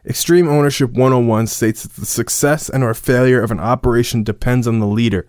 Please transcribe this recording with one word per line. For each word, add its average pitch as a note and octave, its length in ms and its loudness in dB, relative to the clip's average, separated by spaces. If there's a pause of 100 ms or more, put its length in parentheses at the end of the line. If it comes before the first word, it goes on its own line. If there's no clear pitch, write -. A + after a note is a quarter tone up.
Extreme F3 420 2
Ownership C#3+ 440 0
one C3 200 2
oh C3 60 4
one A2+ 300 2
states - 340 -2
that - 140 -16
the - 100 -10
success - 640 -2
and C3 140 -2
or A2+ 100 0
failure B2+ 480 2
of A2 80 -2
an G#2 100 -4
operation A#2 600 0
depends A#2 460 -2
on A#2 120 0
the G#2+ 60 0
leader. G#2 440 0